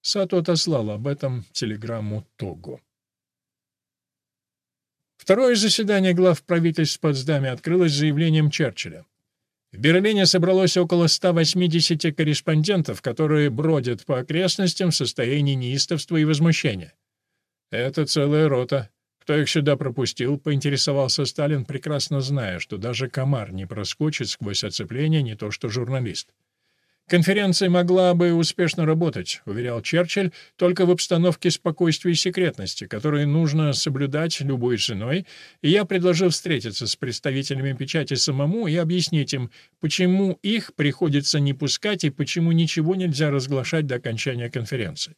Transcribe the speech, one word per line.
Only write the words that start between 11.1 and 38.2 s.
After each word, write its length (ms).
восьмидесяти 760
корреспондентов, 920
которые 480
бродят 560
по 140
окрестностям 720
в 60
состоянии 580
неистовства 640
и 60
возмущения. 680
«Это 340
целая 440
рота. 420
Кто 180
их 100
сюда 280
пропустил?» — 680
поинтересовался 800
Сталин, 400
прекрасно 560
зная, 380
что 180
даже 320
комар 420
не 160
проскочит 600
сквозь 340
оцепление, 600
не 140
то 140
что 200
журналист. 580
«Конференция 640
могла 460
бы 180
успешно 540
работать», — 580
уверял 380
Черчилль, 500
«только 300
в 40
обстановке 600
спокойствия 640
и 20
секретности, 720
которые 400
нужно 480
соблюдать 640
любой 380
ценой, 480
и 80
я 160
предложил 460
встретиться 560
с 100
представителями 800
печати 400
самому 540